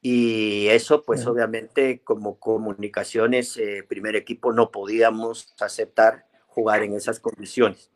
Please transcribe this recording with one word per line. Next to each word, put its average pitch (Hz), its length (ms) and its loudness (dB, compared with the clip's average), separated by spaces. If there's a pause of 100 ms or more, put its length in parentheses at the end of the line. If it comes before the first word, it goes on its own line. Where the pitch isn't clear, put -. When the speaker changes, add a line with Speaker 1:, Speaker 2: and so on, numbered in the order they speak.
Speaker 1:
y 113 640 0
eso 120 360 4
pues 123 180 -2
Speaker 2:
Ujú. 120 100 -2
Speaker 1:
obviamente 117 720 -2
como 104 360 -4
Comunicaciones, 110 1160 -2
eh, 101 300 -6
primer 107 280 -6
equipo 117 380 -2
no 113 180 4
podíamos 113 880 -2
aceptar - 680 0 (200)
jugar 107 360 0
en 101 100 -4
esas 104 260 -6
condiciones. - 760 -2